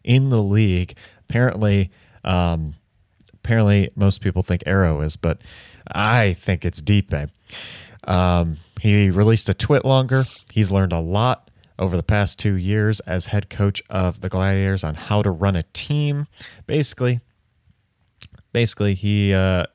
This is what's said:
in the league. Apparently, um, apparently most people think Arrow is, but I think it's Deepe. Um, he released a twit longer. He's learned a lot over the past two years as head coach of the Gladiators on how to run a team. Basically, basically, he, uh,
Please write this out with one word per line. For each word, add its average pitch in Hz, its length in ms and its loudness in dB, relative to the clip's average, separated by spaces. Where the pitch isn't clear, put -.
in 131 260 2
the 120 140 2
league. 98 520 0
Apparently, 104 600 0
um, 85 520 -2
apparently 101 600 2
most 98 260 0
people 90 220 -2
think 87 220 -2
Arrow 85 360 2
is, 78 140 -4
but - 260 -4
I 107 420 2
think 85 300 -4
it's - 180 -4
Deepe. 90 480 0
Um, 87 540 0
he 104 300 2
released 104 400 2
a 98 40 2
twit - 300 0
longer. 131 400 2
He's 101 200 0
learned 95 220 2
a 82 60 -2
lot 101 500 -2
over 92 160 -2
the 85 80 -2
past 104 340 0
two 101 180 -2
years 104 460 0
as 90 260 -4
head 101 220 -4
coach 101 400 -2
of 92 320 -2
the 95 80 -6
Gladiators 95 540 0
on 78 120 -4
how 104 260 -2
to 101 100 0
run 95 240 0
a 160 80 -2
team. 147 540 -4
Basically, 123 540 -2
basically, 104 440 0
he, 101 380 2
uh, 95 420 2